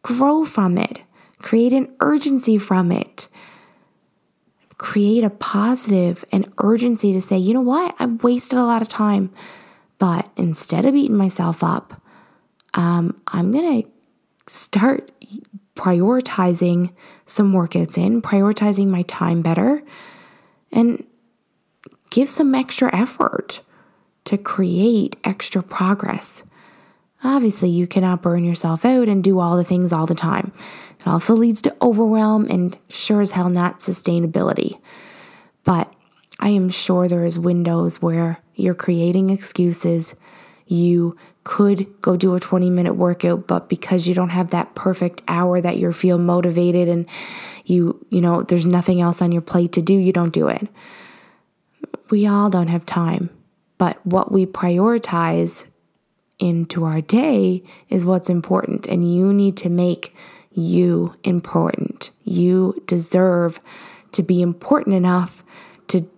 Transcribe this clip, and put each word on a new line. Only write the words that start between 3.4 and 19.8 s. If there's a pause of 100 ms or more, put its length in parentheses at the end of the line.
create
a
positive,
an
urgency
to
say,
"You
know
what?
I've
wasted
a
lot
of
time, (720)
but
instead
of
beating
myself
up, (720)
um,
I'm
gonna (640)
start (640)
prioritizing (340)
some
workouts
in,
prioritizing
my
time
better, (880)